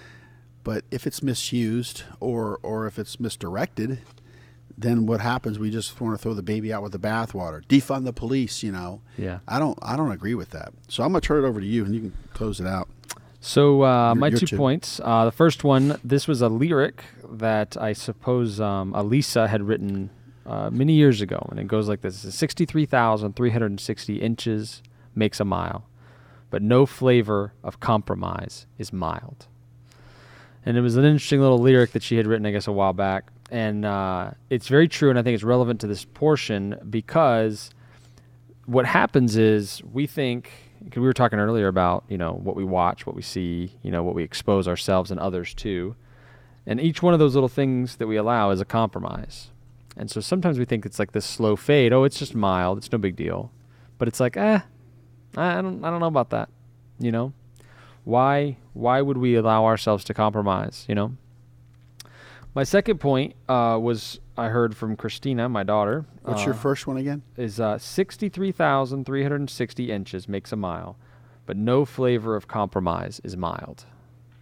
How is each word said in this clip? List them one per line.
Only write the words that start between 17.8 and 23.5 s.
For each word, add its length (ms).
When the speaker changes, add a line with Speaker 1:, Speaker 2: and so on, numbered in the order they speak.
Speaker 2:
suppose, 640
um, 360
Elisa 520
had 140
written, 480
uh, 260
many 220
years 280
ago, 280
and 100
it 80
goes 200
like 140
this. 160
"Sixty-three 720
thousand 480
three 160